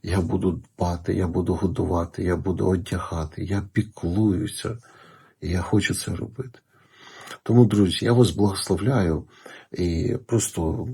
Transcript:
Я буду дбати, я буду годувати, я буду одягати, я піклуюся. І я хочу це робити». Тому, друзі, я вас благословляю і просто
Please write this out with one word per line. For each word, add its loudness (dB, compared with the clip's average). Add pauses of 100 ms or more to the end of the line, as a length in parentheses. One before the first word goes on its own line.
Я 0
буду 0
дбати, -4
я 0
буду 0
годувати, -2
я 0
буду -2
одягати, -2
я -4
піклуюся. -2 (640)
І -8
я 0
хочу 0
це -6
робити». -10 (840)
Тому, 8
друзі, 2
я 2
вас 6
благословляю 0 (440)
і -2 (100)
просто -2